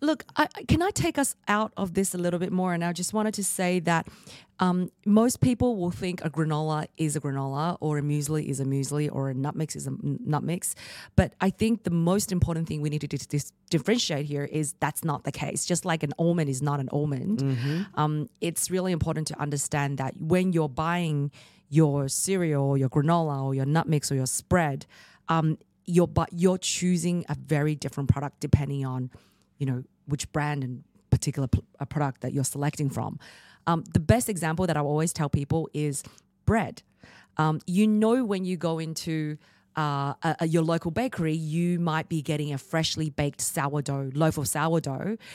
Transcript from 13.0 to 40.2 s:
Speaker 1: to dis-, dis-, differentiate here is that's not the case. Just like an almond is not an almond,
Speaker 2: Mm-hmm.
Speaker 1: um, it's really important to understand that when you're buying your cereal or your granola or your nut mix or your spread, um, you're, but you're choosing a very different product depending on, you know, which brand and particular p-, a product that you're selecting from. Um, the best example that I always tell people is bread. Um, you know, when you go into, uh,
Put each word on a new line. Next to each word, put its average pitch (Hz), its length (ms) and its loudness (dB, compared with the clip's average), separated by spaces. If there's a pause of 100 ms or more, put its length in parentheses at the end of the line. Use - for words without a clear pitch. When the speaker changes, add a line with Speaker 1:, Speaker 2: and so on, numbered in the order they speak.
Speaker 1:
to 147 60 -6
dis-, 143 200 -6
dis-, - 260 -4 (160)
differentiate 165 560 0
here 143 180 -4
is 147 380 -4
that's 151 240 -2
not 143 180 -2
the 139 80 -4
case. 143 340 -6
Just 175 200 -2
like 165 180 0
an 143 160 -2
almond 170 300 2
is 127 120 -2
not 143 200 0
an 131 100 -4
almond, 147 480 -2
Speaker 2:
Mm-hmm. 135 420 0 (180)
Speaker 1:
um, 151 300 0 (120)
it's 170 280 -2
really 185 220 0
important 156 360 0
to - 120 -8
understand 143 600 -2
that 135 200 -4
when 185 320 2
you're 160 180 2
buying 156 600 0 (380)
your 143 400 4
cereal 165 560 0
or 139 120 2
your 135 120 2
granola 151 520 2
or 135 140 -2
your 135 100 0
nut 151 220 2
mix 151 240 0
or 139 40 0
your 131 120 0
spread, 151 580 0 (440)
um, 160 280 2 (280)
you're, 175 220 4
but - 260 0
you're 185 240 4
choosing 175 720 0
a 151 100 -2
very 147 340 2
different 143 360 -4
product 139 320 2
depending 139 440 -2
on, 127 240 -4 (480)
you 143 80 -4
know, 127 180 -2 (220)
which - 280 -4
brand 147 300 0
and 127 200 -8 (260)
particular 135 380 2
p-, - 160 2 (160)
a - 60 -6
product 143 360 -2
that 131 120 -4
you're 139 100 0
selecting 143 460 -2
from. 110 280 -4 (480)
Um, 165 280 2
the 180 80 6
best 220 260 4
example 165 400 0
that 160 80 2
I 151 60 2
always 151 320 0
tell 147 160 0
people 156 440 0
is 147 300 -2 (420)
bread. 196 380 0 (540)
Um, 156 280 2
you 196 220 4
know, 220 380 4
when 190 180 -2
you 180 140 -2
go 165 220 0
into, 156 580 -4 (400)
uh, 143 440 0